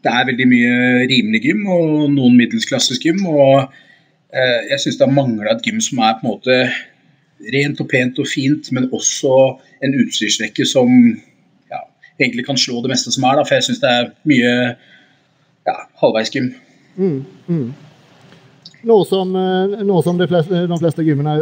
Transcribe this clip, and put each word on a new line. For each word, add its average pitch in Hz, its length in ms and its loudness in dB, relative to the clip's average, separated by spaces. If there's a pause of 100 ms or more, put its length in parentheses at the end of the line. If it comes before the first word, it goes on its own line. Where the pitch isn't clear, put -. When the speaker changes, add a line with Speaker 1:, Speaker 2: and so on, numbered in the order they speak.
Speaker 1:
det 123 100 -2
er 123 140 0
veldig 127 220 0
mye 123 640 2
rimelig 110 340 0
gym, 202 240 -2
og 156 420 0
noen 127 300 4
middelsklasses 120 640 -2
gym, 160 240 0
og, 139 400 4 (640)
eh, 123 360 0
jeg 139 100 -2
synes - 180 -4
det 139 80 2
har 127 80 4
manglet 113 380 0
et 113 140 -4
gym 110 160 -4
som 123 180 -6
er 110 140 2
på 113 100 -10
en 123 80 -2
måte 127 420 0 (800)
rent 143 280 -2
og - 80 -10
pent 127 280 0
og 139 80 -2
fint, 135 460 -2
men 127 180 -2
også 135 720 0 (240)
en 135 100 0
utstyrsrekke 113 720 -2
som, 123 240 2 (800)
ja, - 120 -14 (380)
egentlig 120 280 -2
kan 139 100 -4
slå 120 240 -4
det 123 80 -4
meste 120 220 -4
som 135 140 -4
er, 131 100 2
da, 147 80 2
for 143 120 -2
jeg 123 80 0
synes 120 180 -4
det 131 100 2
er 120 180 0 (160)
mye, 123 500 0 (920)
ja, - 80 -2 (260)
halvveisgym. 127 540 0 (420)
Speaker 2:
Mm, 156 280 -2 (240)
mm. 143 240 -4 (1080)
Nå 226 220 4
som, 185 300 -2
eh, 185 480 -2
nå 196 200 2
som 175 140 -2
de 180 100 0
fleste, 175 400 0
de 170 120 -2
fleste 165 240 -2
gymmene, 151 380 0